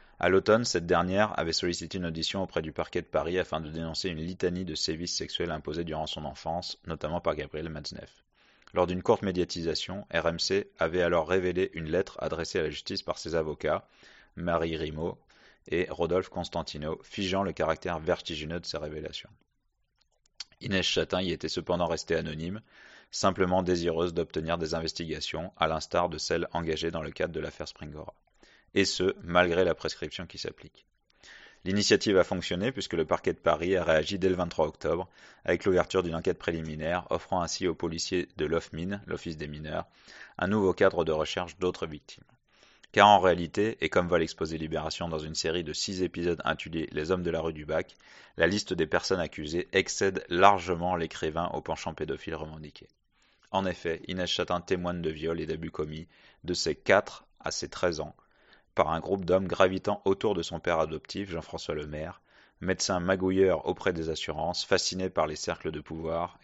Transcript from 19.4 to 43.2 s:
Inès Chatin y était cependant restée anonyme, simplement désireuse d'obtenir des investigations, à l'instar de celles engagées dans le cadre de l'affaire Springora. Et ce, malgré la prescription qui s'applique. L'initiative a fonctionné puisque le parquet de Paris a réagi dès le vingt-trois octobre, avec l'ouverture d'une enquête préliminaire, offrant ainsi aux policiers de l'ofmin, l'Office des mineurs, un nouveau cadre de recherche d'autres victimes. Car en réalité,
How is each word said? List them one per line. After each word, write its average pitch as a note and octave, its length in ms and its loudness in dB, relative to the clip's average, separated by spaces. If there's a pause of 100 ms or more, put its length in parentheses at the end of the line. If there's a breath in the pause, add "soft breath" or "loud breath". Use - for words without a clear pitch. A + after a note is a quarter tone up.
Inès F#2+ 260 0
Chatin F2+ 360 0
y F2+ 100 0
était D#2+ 160 -4
cependant F2 380 0
restée E2 300 0
anonyme, D#2+ 440 -6 (500 loud breath)
simplement F#2 520 2
désireuse E2+ 520 2
d'obtenir E2 440 -2
des D#2+ 160 -4
investigations, D#2+ 840 -6
à E2 120 4
l'instar E2+ 400 0
de D#2 100 -6
celles E2+ 340 0
engagées E2 380 -2
dans E2 120 -4
le D2 80 -8
cadre E2+ 220 -4
de D#2 80 -6
l'affaire D#2 280 -8
Springora. D2+ 460 -14 (600 soft breath)
Et G2 100 6
ce, F#2 380 0
malgré F2 420 4
la E2 100 4
prescription D#2+ 520 -8
qui - 120 -18
s'applique. - 460 -12 (800 loud breath)
L'initiative G2+ 520 4
a F2 80 10
fonctionné F#2+ 460 -2
puisque - 220 -8
le E2 120 2
parquet E2+ 280 0
de - 60 -6
Paris E2+ 380 2
a F2 60 2
réagi D#2+ 360 2
dès F#2 100 4
le F2+ 80 2
vingt-trois E2+ 300 0
octobre, E2 420 -2 (360 loud breath)
avec F2 200 2
l'ouverture F#2 380 4
d'une E2 120 -2
enquête E2 240 -2
préliminaire, D#2+ 720 -4
offrant F2 320 0
ainsi F2 240 -2
aux E2 80 2
policiers E2+ 640 -2
de D2+ 100 -2
l'ofmin, E2 600 -2
l'Office E2 300 -6
des D2+ 120 -8
mineurs, D#2 380 -8 (520 loud breath)
un F2+ 80 -2
nouveau G2 260 4
cadre F2 320 4
de D#2+ 80 0
recherche E2 460 -2
d'autres F2+ 280 -2
victimes. - 380 -12 (680 soft breath)
Car G2+ 160 10
en G2+ 100 12
réalité, F2+ 600 4